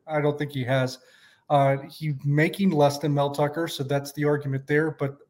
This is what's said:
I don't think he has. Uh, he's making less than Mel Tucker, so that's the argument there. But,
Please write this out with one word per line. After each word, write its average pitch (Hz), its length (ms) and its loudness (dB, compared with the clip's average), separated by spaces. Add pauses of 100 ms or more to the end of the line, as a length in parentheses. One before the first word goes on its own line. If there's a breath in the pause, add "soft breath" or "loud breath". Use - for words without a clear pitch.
I 156 140 -2
don't 147 180 0
think 143 140 -6
he 135 100 -4
has. 127 380 0 (500 soft breath)
Uh, 139 280 4 (120)
he's 151 240 -6 (100)
making 160 460 2
less 143 280 4
than 151 140 0
Mel 143 200 0
Tucker, 151 340 -2
so 160 160 -8
that's 139 300 -4
the 147 120 -4
argument 143 440 -2
there. 151 240 2
But, 139 240 -6 (140)